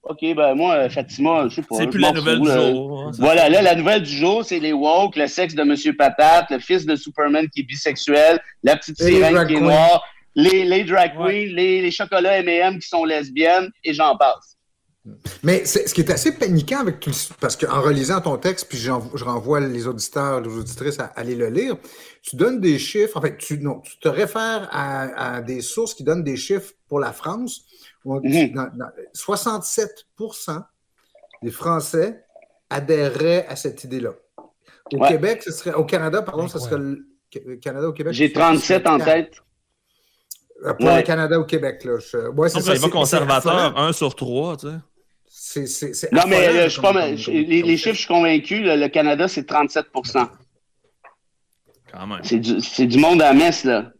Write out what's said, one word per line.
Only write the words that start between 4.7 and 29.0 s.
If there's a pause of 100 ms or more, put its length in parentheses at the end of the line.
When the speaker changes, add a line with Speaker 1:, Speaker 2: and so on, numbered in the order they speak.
Speaker 1:
woke,
le
sexe
de
Monsieur
Patate,
le
fils
de
Superman
qui
est
bisexuel, (240)
la
petite
Speaker 3:
Et
les
Speaker 1:
sirène
Speaker 3:
drag
Speaker 1:
qui
est
Speaker 3:
queens.
Speaker 1:
noire, (300)
les,
les
drag
queens,
Speaker 4:
Ouais.
Speaker 1:
les,
les
chocolats
M
and
M
qui
sont
lesbiennes, (160)
et
j'en
passe. (840)
Speaker 3:
Mais
c'est,
ce
qui
est
assez
paniquant
avec
tout
le,
parce
qu'en
relisant
ton
texte,
puis
j'en-,
je
renvoie
les
auditeurs,
les
auditrices
à (120)
aller
le
lire, (460)
tu
donnes
des
chiffres,
en
fait,
tu,
non,
tu
te
réfères
à,
à
des
sources
qui
donnent
des
chiffres (140)
pour
la
France, (420)
où
on,
Speaker 1:
Mhm.
Speaker 3:
dans, (120)
dans, (240)